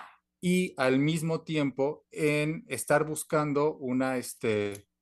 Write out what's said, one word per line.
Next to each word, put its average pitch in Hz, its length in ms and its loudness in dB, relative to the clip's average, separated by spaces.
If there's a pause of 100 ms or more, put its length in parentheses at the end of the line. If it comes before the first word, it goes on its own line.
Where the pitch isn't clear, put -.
(420)
y 180 360 2
al 131 220 4
mismo 160 440 0
tiempo 143 680 -2
en 151 560 0
estar 147 380 2
buscando 151 680 0
una, 131 420 -2
este, 104 720 -4 (140)